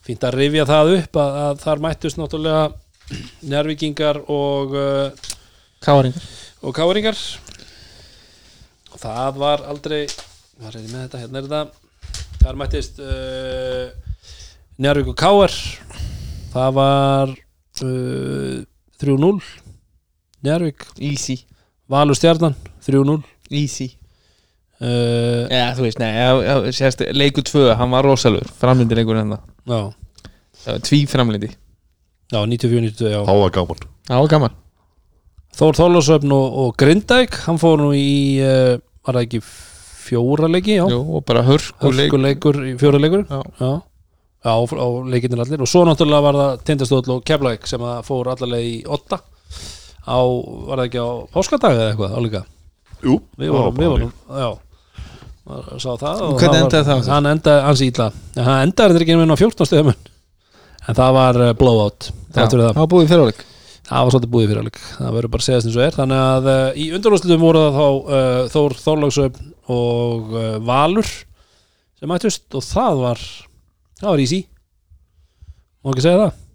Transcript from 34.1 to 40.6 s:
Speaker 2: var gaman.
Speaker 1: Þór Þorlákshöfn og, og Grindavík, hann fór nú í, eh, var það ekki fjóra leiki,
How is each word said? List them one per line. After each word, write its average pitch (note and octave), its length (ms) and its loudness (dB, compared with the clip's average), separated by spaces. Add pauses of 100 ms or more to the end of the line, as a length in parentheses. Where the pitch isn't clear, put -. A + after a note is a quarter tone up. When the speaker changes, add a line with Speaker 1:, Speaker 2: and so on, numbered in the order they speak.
Speaker 2:
var D3+ 80 4
gaman. D3 260 2 (960)
Speaker 1:
Þór D3+ 220 2
Þorlákshöfn D#3 580 4
og, C3+ 260 2
og A#2 180 -2
Grindavík, G#3 640 4
hann E3 160 -2
fór D#3+ 200 4
nú D3 140 2
í, C#3 460 2
eh, C3 400 2 (220)
var B2 140 -4
það A#2+ 120 0
ekki A#2 160 -6
fjóra - 1080 -4
leiki, F#3+ 300 0